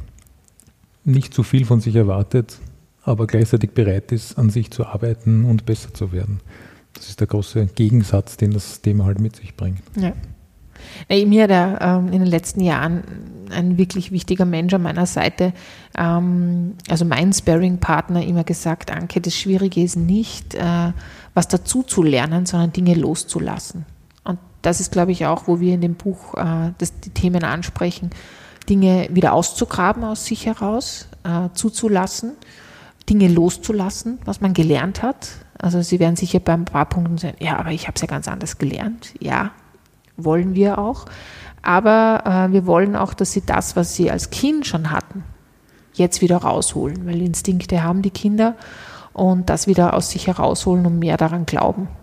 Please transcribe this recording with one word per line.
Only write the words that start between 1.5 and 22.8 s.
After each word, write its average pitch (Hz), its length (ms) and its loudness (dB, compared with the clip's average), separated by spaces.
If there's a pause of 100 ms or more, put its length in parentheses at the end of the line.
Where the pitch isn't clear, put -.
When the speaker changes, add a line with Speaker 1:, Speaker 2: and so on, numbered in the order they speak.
Speaker 1:
von 113 160 4
sich 110 140 0
erwartet, 104 640 2 (460)
aber 113 240 0
gleichzeitig 110 440 2
bereit 101 400 0
ist, - 260 -6
an 117 120 4
sich 110 220 -2
zu - 140 -6
arbeiten 113 580 0
und 117 220 2
besser - 280 -4
zu 95 200 -6
werden. 95 260 -4 (540)
Das - 160 -20
ist 98 100 -10
der 104 80 0
große 104 380 0 (100)
Gegensatz, 107 600 2
den 104 140 2
das - 300 -6
Thema 104 240 2
halt 98 140 2
mit 110 160 -2
sich - 220 -20
bringt. 92 240 -4 (160)
Speaker 2:
Ja. 190 160 -2 (960)
Nee, 202 160 4
mir 214 180 6
hat 202 60 4
er, 190 320 2
ähm, 180 320 2
in 185 60 4
den 185 100 2
letzten 170 320 0
Jahren 165 420 0 (480)
ein 180 260 0
wirklich 180 340 0
wichtiger 185 340 0
Mensch 175 280 0
an 185 100 2
meiner 170 220 -2
Seite, 180 480 0 (440)
ähm, 175 800 0 (140)
also 170 160 2
mein 165 280 2
Sparring-Partner, 175 920 0
immer 175 180 0
gesagt, 165 480 -4
„Anke, 170 280 -4
das 175 160 -4
Schwierige 185 460 0
ist 175 140 0
nicht, 180 600 -2
äh, 170 360 0 (420)
was 175 140 2
dazu 254 360 0
zu 185 200 0
lernen, 156 420 2
sondern 170 280 0
Dinge 180 220 4